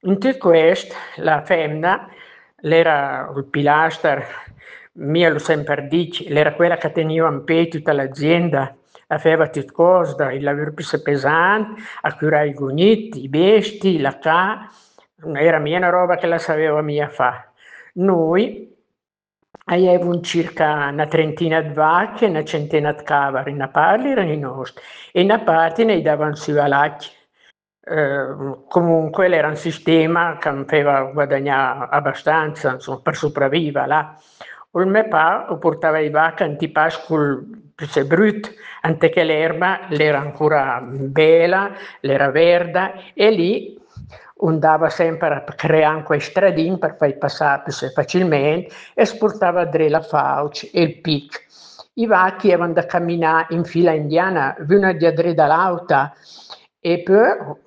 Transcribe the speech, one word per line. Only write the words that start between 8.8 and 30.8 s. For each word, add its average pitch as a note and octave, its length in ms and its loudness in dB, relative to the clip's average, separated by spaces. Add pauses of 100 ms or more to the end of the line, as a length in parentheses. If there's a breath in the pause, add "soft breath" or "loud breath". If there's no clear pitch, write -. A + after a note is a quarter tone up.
la D3+ 120 -4
faceva D#3+ 300 2
tutte C#3+ 220 -8
cose, E3+ 460 2
dai C3+ 240 -4
lavori C#3+ 320 -4
più D3+ 140 -12 (160)
pesanti, E3 800 0 (180 loud breath)
a D3+ 160 -6
curare D3+ 320 2
i C#3 60 -6
gugniti, D3 680 0
i C3+ 40 -10
bestie, F#3+ 720 2
la C#3 180 -2
ca-, F#3+ 480 0 (680 soft breath)
era D#3 240 4
mia D3+ 180 -2
una F3+ 140 2
roba F3+ 260 2
che F3+ 100 -4
la E3+ 120 0
sapeva D#3 420 0
mia D3 300 -4
fa. B2 420 -4 (420 loud breath)
Noi F3+ 760 0 (920)
avevamo F3 580 2
circa D3+ 680 -2
una D3 160 -2
trentina D#3+ 540 0
di D#3 120 -6
vacche, E3+ 540 2
una D#3+ 160 0
centina D3 500 -2
di D3 120 -10
capre, C#3 480 -2
una C3+ 160 -6
parte F#3+ 400 2
erano G3+ 240 -2
i D3+ 40 -4
nostri, C3+ 460 -10 (300 loud breath)
e F3+ 100 2
una G3+ 160 4
parte E3 460 2
ne G3+ 180 2
davano D3+ 320 0
su - 240 -8
a C#3+ 80 2
lacchi. D3 420 0 (760 soft breath)
Eh, C#3 420 -2 (420)
comunque E3 600 2
era D#3+ 180 2
un D3+ 100 -4
sistema D#3+ 840 0
che D#3 120 -2
mi C#3 140 -6
faceva C#3+ 400 2